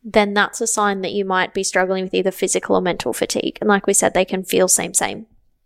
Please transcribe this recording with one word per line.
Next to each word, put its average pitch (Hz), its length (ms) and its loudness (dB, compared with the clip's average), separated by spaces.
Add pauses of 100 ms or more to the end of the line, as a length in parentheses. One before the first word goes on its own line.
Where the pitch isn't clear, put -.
then 208 300 2
that's 202 260 0
a 233 60 -2
sign 202 340 0
that 185 120 -4
you 202 120 -2
might 185 300 0
be 196 100 -2
struggling 185 400 0
with 185 100 -4
either 185 160 2
physical - 460 0
or 185 60 2
mental 170 320 -2
fatigue. - 460 -2
And - 80 0
like 196 180 2
we 202 80 2
said, - 180 2
they 185 140 2
can 190 180 -4
feel 185 240 2
same, 180 260 0
same. - 320 -4 (400)